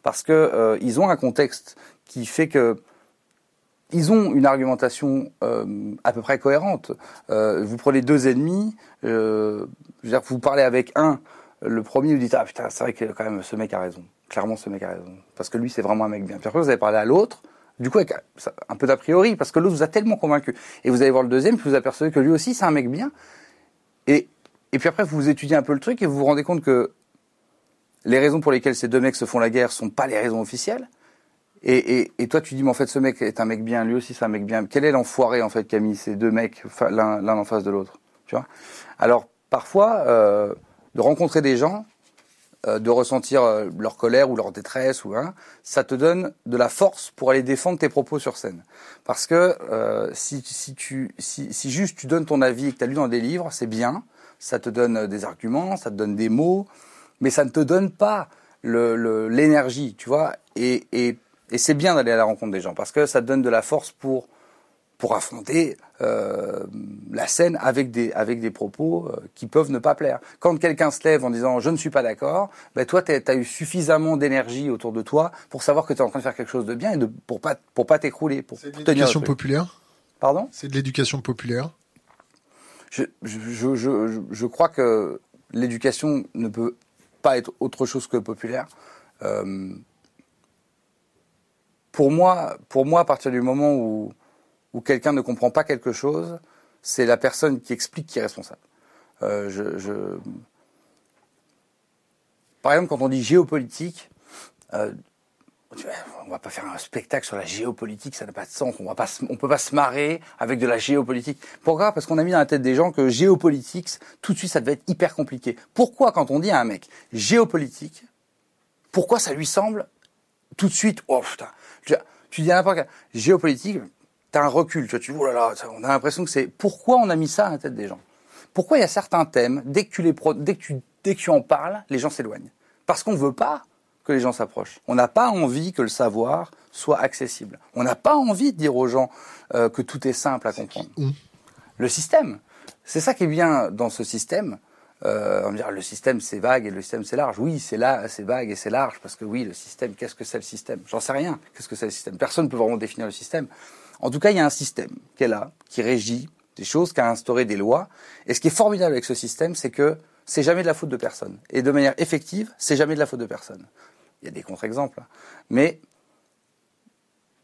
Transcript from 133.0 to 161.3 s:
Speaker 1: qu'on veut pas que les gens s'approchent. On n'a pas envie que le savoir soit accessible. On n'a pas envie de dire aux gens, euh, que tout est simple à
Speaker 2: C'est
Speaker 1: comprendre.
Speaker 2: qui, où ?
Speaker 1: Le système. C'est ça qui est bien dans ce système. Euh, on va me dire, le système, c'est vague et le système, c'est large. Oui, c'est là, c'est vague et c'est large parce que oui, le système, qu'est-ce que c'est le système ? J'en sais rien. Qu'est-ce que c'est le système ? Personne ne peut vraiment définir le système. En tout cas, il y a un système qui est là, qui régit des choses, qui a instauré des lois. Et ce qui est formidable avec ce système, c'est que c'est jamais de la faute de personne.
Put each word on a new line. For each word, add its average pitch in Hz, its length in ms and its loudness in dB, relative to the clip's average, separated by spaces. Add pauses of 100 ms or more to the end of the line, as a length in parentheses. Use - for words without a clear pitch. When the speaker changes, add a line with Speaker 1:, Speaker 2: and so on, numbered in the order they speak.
Speaker 1:
qu'on 220 120 -2
veut 139 180 0
pas 139 300 -2 (420)
que 147 80 -2
les 131 80 2
gens 123 120 0
s'approchent. - 560 -8
On 123 60 0
n'a 123 140 4
pas 233 220 4
envie 160 420 -2
que - 80 -4
le 117 80 0
savoir 123 640 -2 (200)
soit - 280 -2
accessible. - 600 -6 (160)
On 123 80 -4
n'a 127 120 0
pas - 220 4
envie 254 360 2
de 170 60 -8
dire 147 180 0
aux 127 120 2
gens, 127 220 0 (440)
euh, 117 160 4
que 120 100 -6
tout 131 260 -6
est 131 60 0
simple 127 360 -2
à 104 40 -4
Speaker 2:
C'est 110 100 -8
Speaker 1:
comprendre. - 340 -12
Speaker 2:
qui, 156 60 -4
où ? 135 80 0 (680)
Speaker 1:
Le 120 100 0
système. 160 520 0 (440)
C'est - 160 -4
ça 262 140 2
qui 185 100 0
est 160 40 2
bien 151 420 2
dans 113 200 -2
ce 113 140 -8
système. 123 540 -6 (460)
Euh, 101 360 0
on 98 60 -2
va 101 60 -2
me 104 40 -6
dire, 104 140 -6
le 98 120 -10
système, 117 380 -2
c'est - 180 -10
vague 120 280 2
et 101 40 -8
le 98 100 -10
système, 107 240 -8
c'est 123 120 -6
large. 127 220 -2
Oui, 156 200 -2
c'est 113 180 -8
là, 117 320 0
c'est - 140 -14
vague 117 280 -4
et 98 60 -8
c'est 107 140 -8
large 123 300 -2
parce - 160 -18
que - 80 -14
oui, 113 200 -6
le 92 80 -12
système, - 420 -10
qu'est-ce 113 200 -12
que 113 100 -14
c'est - 140 -10
le 104 40 -12
système ? - 440 -12
J'en 113 140 -6
sais - 120 -6
rien. 156 280 -4 (140)
Qu'est-ce - 140 -18
que 110 80 -10
c'est 113 100 -6
le 104 40 -4
système ? - 260 -12
Personne - 300 0
ne 127 40 -2
peut 127 60 -8
vraiment 117 200 2
définir 110 300 -8
le 101 60 -8
système. - 340 -8 (540)
En 123 100 -4
tout 139 80 -4
cas, 208 120 4
il 202 60 2
y 175 40 2
a 156 40 4
un 147 60 4
système - 400 -8 (260)
qui 135 80 0
est 120 40 2
là, 107 240 -4 (160)
qui - 120 -8
régit 120 480 -2 (280)
des - 80 -12
choses, 165 280 0
qui - 80 0
a 120 80 4
instauré 120 360 0
des 104 120 -4
lois. 120 320 2 (380)
Et 123 80 -2
ce - 60 -4
qui 165 80 4
est - 20 0
formidable 185 420 2
avec 123 120 -2
ce - 100 -4
système, 160 400 -4
c'est 127 160 -6
que 151 260 2 (280)
c'est - 180 -2
jamais 170 200 4
de 170 40 0
la 165 80 2
faute 160 140 -8
de 127 80 -6
personne. - 420 -8 (120)